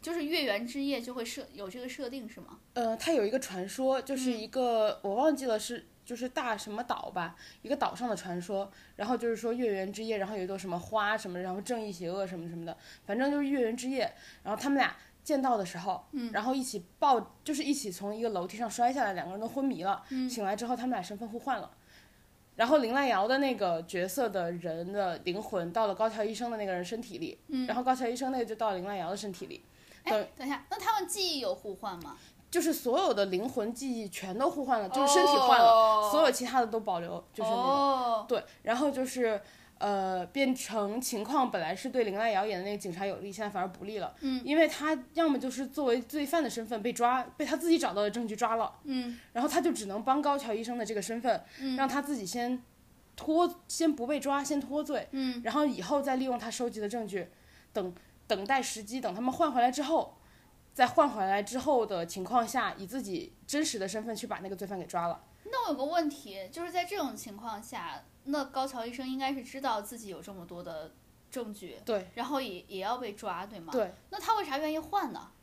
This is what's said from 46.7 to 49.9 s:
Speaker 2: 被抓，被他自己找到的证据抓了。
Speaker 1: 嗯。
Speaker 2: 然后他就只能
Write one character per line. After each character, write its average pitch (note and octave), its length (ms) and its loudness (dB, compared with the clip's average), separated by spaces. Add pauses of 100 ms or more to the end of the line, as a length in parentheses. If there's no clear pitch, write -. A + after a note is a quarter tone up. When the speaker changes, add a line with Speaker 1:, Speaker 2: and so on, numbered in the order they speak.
Speaker 2:
被 A#3 100 0
抓， B3 300 4 (160)
被 D4+ 80 -2
他 C#4+ 100 0
自 E4 140 0
己 E4 80 8
找 G3 160 0
到 G3+ 80 2
的 G#3 80 2
证 A3+ 180 -2
据 G#3+ 80 -4
抓 A3+ 200 2
了。 A3 140 0 (140)
Speaker 1:
嗯。 B3 340 -4 (140)
Speaker 2:
然 A#3+ 100 0
后 D4 60 2
他 D4+ 100 2
就 E4 140 2
只 G#3+ 140 -4
能 G3+ 180 -4